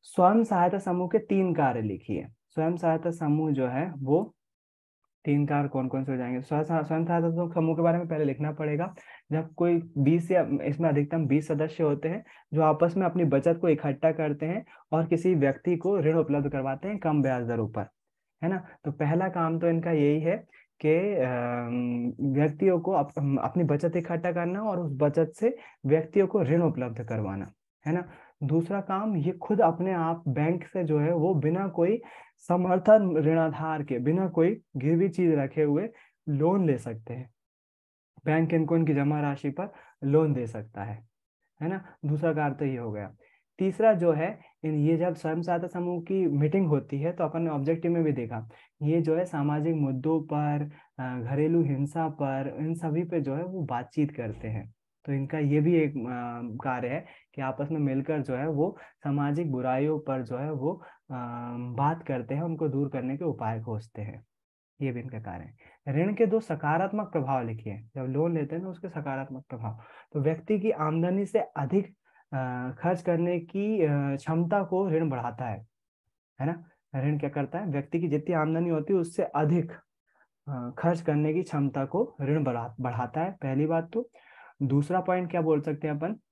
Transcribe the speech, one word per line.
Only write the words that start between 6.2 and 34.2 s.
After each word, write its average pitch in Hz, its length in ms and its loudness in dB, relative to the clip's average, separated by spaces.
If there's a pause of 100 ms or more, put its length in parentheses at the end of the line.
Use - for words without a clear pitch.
स्व-, 151 220 -2
सहा-, 156 200 0
स्वयं 160 220 -2
सहायता 170 480 0
समूह 160 220 2
के 160 60 -2
बारे 170 160 4
में 175 100 -4
पहले 156 180 0
लिखना 139 260 -2
पड़ेगा। 151 440 -4 (360)
जब 160 220 -2
कोई 170 280 2 (160)
बीस 165 340 4
या 170 180 4 (140)
इसमें 147 260 0
अधिकतम 147 380 0
बीस 147 200 2
सदस्य 156 360 -2
होते 147 260 0
हैं, 196 140 -6 (300)
जो 156 80 2
आपस 156 360 4
में 190 80 2
अपनी 175 180 2
बचत 147 380 4
को 175 80 4
इकट्ठा 151 420 2
करते 151 340 -2
हैं 180 200 -4 (260)
और 160 160 2
किसी 175 280 2
व्यक्ति 139 420 2
को 185 220 0
ऋण 156 160 4
उपलब्ध 143 340 2
करवाते 135 380 -4
हैं 208 100 -4
कम 156 240 2
ब्याज 127 260 0
दरों 117 220 0
पर, 110 160 -6 (580)
है 165 60 0
ना। 185 180 -4 (160)
तो 147 80 -4
पहला 165 380 0
काम 165 300 -2
तो 170 100 2
इनका 165 220 0
यही 151 300 4
है 180 260 -2 (380)
कि, 180 300 4
अम, 120 1160 -2
व्यक्तियों 156 460 2
को 180 120 -2
अप-, 147 480 0
अपनी - 240 0
बचत 156 320 2
इकट्ठा 170 360 -2
करना 175 300 -2
और 202 180 -2
उस 160 160 -4
बचत 156 400 2
से 233 220 0 (280)
व्यक्तियों 160 420 4
को 196 160 2
ऋण 160 180 4
उपलब्ध 123 420 -2
करवाना, 101 480 -4 (340)
है 151 80 -2
ना। 175 180 -4 (320)
दूसरा 165 380 0
काम, 196 360 -2
ये 165 140 0
खुद 190 300 0
अपने 175 320 2
आप 170 340 -2
बैंक 156 360 0
से 185 200 -4
जो 151 160 2
है, 156 140 2
वो 170 220 2
बिना 165 320 0
कोई 180 340 2 (360)
समर्थन 185 800 4
ऋणाधार 160 680 2
के, 127 160 -2
बिना 170 280 2